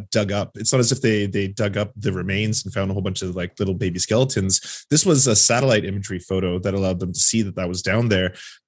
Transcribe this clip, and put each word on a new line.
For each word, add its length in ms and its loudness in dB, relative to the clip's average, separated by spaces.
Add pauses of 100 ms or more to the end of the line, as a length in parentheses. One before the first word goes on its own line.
dug 220 0
up. 260 -4
It's 160 -2
not 60 4
as 120 2
if 100 -2
they, 260 2
they 220 -2
dug 280 -2
up 180 -2
the 160 -4
remains 540 -2
and 80 -10
found 160 -2
a 60 -4
whole 80 -4
bunch 180 -4
of, 140 -6
like, 240 -8
little 160 0
baby 240 -4
skeletons. 880 0
This 160 4
was 220 6
a 80 4
satellite 500 4
imagery 320 -4
photo 400 -2
that 160 -2
allowed 260 0
them 140 -4
to 60 -2
see 240 4
that 140 -6
that 120 -4
was 140 -6
down 260 2
there. 240 2 (340)